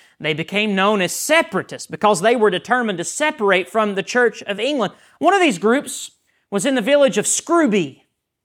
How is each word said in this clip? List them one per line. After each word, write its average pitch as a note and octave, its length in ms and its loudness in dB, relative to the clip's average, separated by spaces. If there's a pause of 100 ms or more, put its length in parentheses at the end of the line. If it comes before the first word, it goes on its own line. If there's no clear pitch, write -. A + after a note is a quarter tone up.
(180)
They D#3 140 -4
became G3 420 -4
known G3 280 2
as F3 100 -2
separatists D4+ 760 -2
because F3 360 0
they A#3+ 140 4
were G#3+ 120 4
determined G#3 480 -2
to E3 80 -6
separate G3+ 640 0
from G#3 280 -2
the F#3+ 60 -4
Church A#3+ 420 -2
of G3+ 140 -8
England. A#3+ 360 -4 (240)
One F4 160 2
of F#4+ 80 4
these A#3 160 2
groups A3+ 540 -2 (360)
was G3+ 160 -4
in C4+ 100 0
the B3+ 60 0
village C4 380 2
of - 80 -2
Scrooby, G#3+ 720 0 (460)